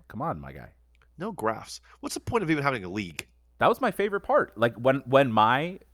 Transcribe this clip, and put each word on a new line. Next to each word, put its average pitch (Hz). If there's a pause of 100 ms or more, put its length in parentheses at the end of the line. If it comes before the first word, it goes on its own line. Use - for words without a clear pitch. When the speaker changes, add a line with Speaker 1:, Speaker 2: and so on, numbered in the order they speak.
Speaker 1:
come 104
on, 131
my 67
guy. - (460)
Speaker 2:
No 190
graphs. - (200)
What's -
the -
point 233
of 160
even 147
having 127
a 87
league? 98 (320)
Speaker 1:
That 117
was 233
my 247
favorite 202
part. 254
Like, 117
when, 131 (100)
when 135
my 127 (160)